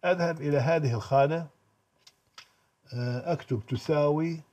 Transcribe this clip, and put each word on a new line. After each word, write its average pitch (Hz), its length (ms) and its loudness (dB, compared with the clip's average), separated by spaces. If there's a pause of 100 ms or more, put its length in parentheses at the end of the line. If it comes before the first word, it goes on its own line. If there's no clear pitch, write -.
أذهب 170 360 0
إلى 143 160 0
هذه 143 360 2
الخانة، 139 540 2 (1500)
آه، 123 400 -4
أكتب 117 360 -4
تساوي 156 720 0 (120)